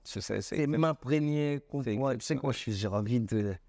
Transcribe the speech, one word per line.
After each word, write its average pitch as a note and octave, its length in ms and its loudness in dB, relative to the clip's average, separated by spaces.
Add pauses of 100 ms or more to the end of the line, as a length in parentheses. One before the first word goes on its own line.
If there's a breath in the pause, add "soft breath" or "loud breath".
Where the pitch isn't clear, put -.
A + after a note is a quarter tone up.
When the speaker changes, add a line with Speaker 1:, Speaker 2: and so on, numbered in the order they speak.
Speaker 1:
C'est, - 160 -10
c'est, - 20 -4
c'est G2+ 200 -2
Speaker 2:
C'est - 140 -6
Speaker 1:
exceptionnel. D3+ 240 2
Speaker 2:
m'imprégner, D3 800 2 (100)
comprendre. C3 440 0
Speaker 1:
C'est B2+ 40 -4
Speaker 2:
Tu - 80 -8
sais D3+ 100 0
quoi, C3+ 160 0
je B2 60 -2
suis, - 160 -4
j'ai G2+ 140 -2
envie G#2 340 2
de G#2 340 0 (140)